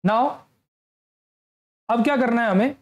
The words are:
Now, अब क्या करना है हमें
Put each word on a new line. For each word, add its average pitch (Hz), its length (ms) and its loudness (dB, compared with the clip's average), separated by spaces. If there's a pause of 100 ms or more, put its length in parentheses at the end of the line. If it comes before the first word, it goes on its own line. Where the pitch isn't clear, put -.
Now, 226 260 0 (1600)
अब 233 160 0
क्या 269 120 0
करना 233 280 0
है 214 60 0
हमें 226 320 0